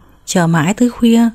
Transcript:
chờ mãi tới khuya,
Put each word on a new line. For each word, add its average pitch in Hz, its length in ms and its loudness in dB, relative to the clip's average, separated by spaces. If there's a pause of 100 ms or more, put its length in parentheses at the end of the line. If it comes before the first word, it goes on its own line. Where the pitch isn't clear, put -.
(260)
chờ 175 200 0
mãi 165 280 0
tới 240 160 0
khuya, 233 440 2